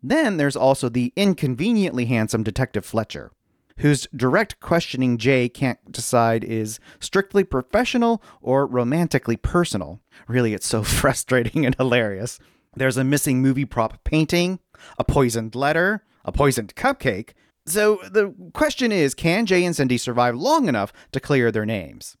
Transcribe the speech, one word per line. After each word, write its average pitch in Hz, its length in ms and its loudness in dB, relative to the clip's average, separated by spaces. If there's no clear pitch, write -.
Then 202 360 0
there's 143 180 0
also 135 320 2
the 123 280 0
inconveniently 180 880 0
handsome 113 380 0
Detective 104 420 -2
Fletcher, - 460 -6
whose 147 380 2
direct 135 440 0
questioning 131 580 0
Jay 123 320 2
can't - 420 -6
decide 113 520 0
is 110 360 -6
strictly 196 440 0
professional 233 760 0
or 135 280 0
romantically 123 680 0
personal. 95 640 -2
Really, 117 260 2
it's - 140 -6
so 110 160 0
<laughs> - 0 -
frustrating 127 840 0
and 127 100 2
hilarious. 117 600 -2
There's 131 220 0
a 131 60 0
missing 135 380 0
movie 135 240 2
prop - 380 -4
painting, 175 560 0
a 120 60 -2
poisoned 117 520 0
letter, 165 500 0
a - 80 -8
poisoned 127 440 0
cupcake. 127 560 -2
So 208 340 2
the 196 240 0
question 269 380 0
is, 156 220 2
can 185 320 0
Jay 180 200 2
and 170 100 -2
Cindy 127 220 2
survive 120 380 0
long 254 320 2
enough 107 260 0
to 135 80 -4
clear 123 320 2
their 107 140 -2
names? 95 560 -8